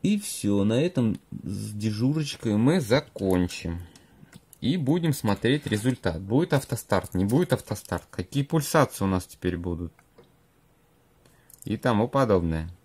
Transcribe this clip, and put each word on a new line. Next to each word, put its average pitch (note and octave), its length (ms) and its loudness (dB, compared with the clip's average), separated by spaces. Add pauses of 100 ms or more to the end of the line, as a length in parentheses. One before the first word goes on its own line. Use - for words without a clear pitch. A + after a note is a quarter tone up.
И G3+ 140 2
все, G2+ 420 0
на G#2+ 120 2
этом C3 440 0 (240)
с G#2 300 -8
дежурочкой A2 840 0
мы C3+ 240 4
закончим. F#2 1000 0 (800)
И D3 160 0
будем D#3+ 360 0
смотреть A#2 540 0
результат. G#2 540 -2
Будет B2 320 0
автостарт, - 640 -2
не F#2 100 2
будет C3 280 2
автостарт. - 560 -6
Какие C#3 360 -4
пульсации D3 580 0
у G2 60 2
нас F#2 160 0
теперь F2+ 320 -6
будут. F2 360 -6 (1700)
И G#2+ 120 -4
тому A2+ 300 0
подобное. E2+ 640 0 (140)